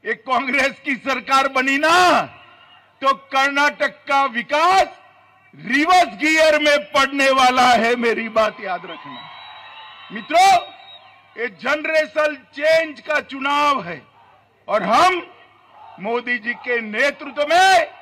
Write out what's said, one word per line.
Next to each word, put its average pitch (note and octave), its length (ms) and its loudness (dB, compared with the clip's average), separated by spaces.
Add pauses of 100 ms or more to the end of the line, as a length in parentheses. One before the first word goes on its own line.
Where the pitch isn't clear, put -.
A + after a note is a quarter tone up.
एक A3+ 160 -8
कांग्रेस C4 640 -4
की C#4 120 -4
सरकार C4+ 520 -2
बनी C4+ 280 -2
ना, D#4+ 440 2 (800)
तो C4+ 120 2
कर्नाटक C#4 800 -2 (140)
का C#4 200 2
विकास D4+ 720 0 (560)
रिवर्स C4+ 640 2
गियर D#4 400 2
में D4 180 2 (140)
पड़ने C4+ 400 0
वाला B3+ 420 4
है। A#3 240 2
मेरी A3+ 340 -2
बात A3 300 -2
याद F3+ 240 -8
रखना। D3+ 360 -18 (920)
मित्रों, E4+ 400 2 (840)
ये A3+ 120 -6 (140)
जनरेशनल D4+ 720 -2 (180)
चेंज D#4 480 0
का D4+ 200 -4
चुनाव C#4+ 600 -2
है D#3+ 180 -12 (680)
और G3+ 160 0
हम E4+ 380 2 (800)
मोदी A#3+ 380 -4
जी A3+ 200 -6
के B3 220 -4
नेतृत्व C#4 680 -4
में F4+ 380 4 (160)